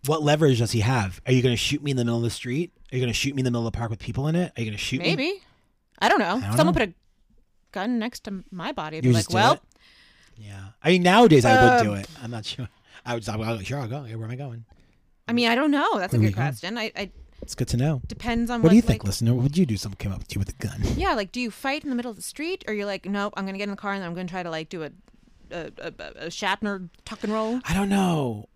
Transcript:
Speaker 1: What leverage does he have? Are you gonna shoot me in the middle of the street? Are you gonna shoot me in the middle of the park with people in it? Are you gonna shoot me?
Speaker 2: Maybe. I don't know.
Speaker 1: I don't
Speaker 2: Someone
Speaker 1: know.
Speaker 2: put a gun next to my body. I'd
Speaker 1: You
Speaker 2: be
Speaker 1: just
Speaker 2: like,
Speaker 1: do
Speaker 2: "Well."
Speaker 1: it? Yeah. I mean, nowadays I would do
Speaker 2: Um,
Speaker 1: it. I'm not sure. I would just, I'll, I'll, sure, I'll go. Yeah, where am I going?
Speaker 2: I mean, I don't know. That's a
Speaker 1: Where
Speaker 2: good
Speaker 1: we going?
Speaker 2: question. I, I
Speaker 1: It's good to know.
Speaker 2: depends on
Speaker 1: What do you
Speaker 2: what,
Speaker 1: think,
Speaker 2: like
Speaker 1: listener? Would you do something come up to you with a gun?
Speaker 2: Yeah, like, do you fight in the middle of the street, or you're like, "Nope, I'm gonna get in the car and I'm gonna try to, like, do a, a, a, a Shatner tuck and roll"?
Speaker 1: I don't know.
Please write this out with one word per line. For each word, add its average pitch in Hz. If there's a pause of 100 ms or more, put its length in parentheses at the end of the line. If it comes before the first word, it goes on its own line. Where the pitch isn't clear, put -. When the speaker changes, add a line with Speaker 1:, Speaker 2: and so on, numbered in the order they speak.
Speaker 1:
What 156
leverage 147
does 117
he 117
have? 101
Are 127
you 127
gonna 123
shoot 143
me 143
in 131
the 123
middle 117
of 117
the 113
street? 135 (200)
Are 127
you 127
gonna 120
shoot 139
me 131
in 131
the 123
middle 117
of 113
the -
park 113
with 110
people 131
in 160
it? 175
Are -
you 110
gonna 107
shoot 127
me? 180
Speaker 2:
Maybe. 349 (600)
I 214
don't 370
know. 202
Speaker 1:
I 101
don't 107
Speaker 2:
Someone -
Speaker 1:
know. 302
Speaker 2:
put -
a 170 (760)
gun 220
next 233
to 196
my 190
body. 156
I'd 143
Speaker 1:
You 127
Speaker 2:
be 120
Speaker 1:
just 104
Speaker 2:
like, -
Speaker 1:
do -
Speaker 2:
"Well." 226
Speaker 1:
it? - (800)
Yeah. 98 (140)
I 156
mean, 180
nowadays 180
I -
would -
do 104
Speaker 2:
Um, 101
Speaker 1:
it. 98 (140)
I'm 113
not 113
sure. - (360)
I 120
would 117
just, 107
I'll, 110
I'll, 113
sure, 127
I'll 117
go. 139
Yeah, 110
where 113
am 113
I 123
going? 120 (600)
Speaker 2:
I 233
mean, 240
I 233
don't 285
know. 285
That's 185
a -
Speaker 1:
Where 107
Speaker 2:
good 98
Speaker 1:
we 113
going? 135
Speaker 2:
question. 180
I, 220
I 101 (320)
Speaker 1:
It's -
good 123
to -
know. 135
Speaker 2:
depends 233
on 240
Speaker 1:
What 165
do 196
you 240
Speaker 2:
what, -
Speaker 1:
think, -
Speaker 2:
like 101
Speaker 1:
listener? 117
Would 139
you 185
do 113
something 98
come 98
up -
to -
you -
with 98
a -
gun? - (160)
Speaker 2:
Yeah, 339
like, 202
do 247
you 240
fight 277
in 294
the 247
middle 240
of 196
the -
street, 339
or 214
you're 202
like, 196
"Nope, 202
I'm 190
gonna 196
get 208
in 202
the 196
car 202
and 196
I'm 170
gonna 185
try 180
to, 170
like, 160
do 165
a, 143 (600)
a, 160
a, 165
a -
Shatner 196 (160)
tuck -
and 208
roll"? 220
Speaker 1:
I 165
don't 196
know. 160